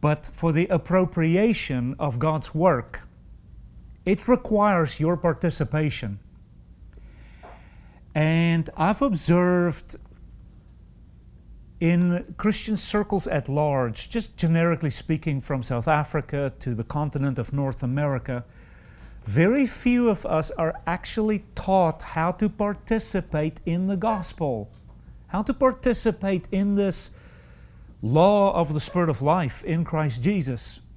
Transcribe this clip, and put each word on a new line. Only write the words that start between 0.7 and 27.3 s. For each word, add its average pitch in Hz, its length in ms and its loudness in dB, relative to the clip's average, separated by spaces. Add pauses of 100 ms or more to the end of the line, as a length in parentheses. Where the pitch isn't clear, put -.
of 135 180 -2
God's 156 380 -2
work, 156 460 2 (1040)
it 180 220 0
requires 208 720 2
your 160 160 2
participation. 151 1040 -2 (1900)
And 165 640 2
I've 196 260 2
observed 180 920 2 (1800)
in 175 580 2
Christian 214 400 -2
circles 208 480 -2
at 139 240 -2
large, 135 600 0
just - 280 -6
generically 165 540 2
speaking, 151 500 -2
from 131 220 -4
South 120 240 -2
Africa 147 720 0
to 123 160 -4
the 110 80 -4
continent 139 560 -2
of 120 140 -6
North 139 280 -2
America, 131 640 -2 (840)
very 190 400 4
few 240 440 2
of - 160 0
us 156 260 0
are 165 340 -4
actually 208 580 -2 (120)
taught 185 460 2
how 165 320 -2
to 214 160 0
participate 190 1160 -2
in 175 220 -2
the 196 100 -2
gospel, 165 720 -4 (580)
how 190 140 -2
to 262 120 -2
participate 226 960 0
in 202 240 2
this 196 360 0 (920)